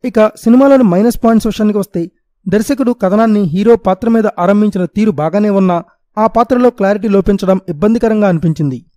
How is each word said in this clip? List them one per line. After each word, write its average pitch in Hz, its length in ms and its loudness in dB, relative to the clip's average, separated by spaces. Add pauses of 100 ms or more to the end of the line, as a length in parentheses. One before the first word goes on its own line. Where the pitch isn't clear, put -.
ఇక 220 220 0
సినిమాలోని 262 560 2
మైనస్ 208 420 0
పాయింట్స్ 226 220 2
విషయానికి 214 320 -2
వస్తే, 180 320 -6 (380)
దర్శకుడు 226 440 -2
కథనాన్ని 208 480 0
హీరో 202 360 0
పాత్ర 190 320 -2
మీద 226 180 2 (120)
ఆరంభించిన 196 460 0
తీరు 208 260 -2
బాగానే 170 400 -2
ఉన్నా, 185 340 0 (340)
ఆ 220 80 0
పాత్రలో 240 440 0
క్లారిటీ 208 380 -2
లోపించడం 196 600 0
ఇబ్బందికరంగా 214 600 0
అనిపించింది. 151 580 -2 (100)